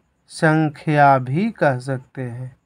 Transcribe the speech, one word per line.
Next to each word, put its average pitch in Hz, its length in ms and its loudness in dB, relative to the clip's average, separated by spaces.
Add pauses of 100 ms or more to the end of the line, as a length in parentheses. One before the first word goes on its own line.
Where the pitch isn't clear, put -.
(300)
संख्या 151 880 2
भी 147 320 -4
कह 139 280 0
सकते 131 420 -10
हैं, 127 320 -12 (120)